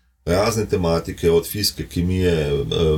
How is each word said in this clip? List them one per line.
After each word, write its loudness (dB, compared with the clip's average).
razne 0
tematike, 0
od 2
fizike, -4
kemije, 0
eh, 0